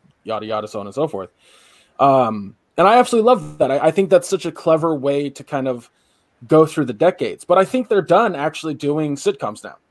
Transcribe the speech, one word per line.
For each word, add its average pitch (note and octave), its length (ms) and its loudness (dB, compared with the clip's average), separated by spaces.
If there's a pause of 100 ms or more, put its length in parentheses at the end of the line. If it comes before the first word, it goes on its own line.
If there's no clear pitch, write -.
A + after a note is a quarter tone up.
(240)
yada, A2 220 -8
yada, G#2+ 220 -6
so G#2+ 120 -10
on G2+ 80 -10
and G2 80 -16
so D3+ 120 -2
forth. G2 220 -10 (720)
Um, A#2 560 2 (220)
and E3+ 100 6
I A3+ 100 6
absolutely A#3+ 300 2
love G3+ 320 0
that. C#3 100 0
I, C3+ 180 0
I D#3+ 40 2
think G3 180 0
that's F3+ 180 4
such F#3 180 -4
a E3 60 -6
clever D#3+ 440 0
way C#3+ 340 -2
to C#3 140 -16
kind C3+ 240 -6
of B2 240 -8 (560)
go D#3+ 180 6
through D#3 200 -2
the A#2+ 80 -6
decades. C3+ 520 -2
But F3+ 120 2
I F#3+ 80 4
think B3 240 -4
they're G3+ 120 2
done F3+ 340 2
actually D3+ 380 -6
doing D3+ 420 -4
sitcoms B2 480 -6
now. G#2 120 -16 (160)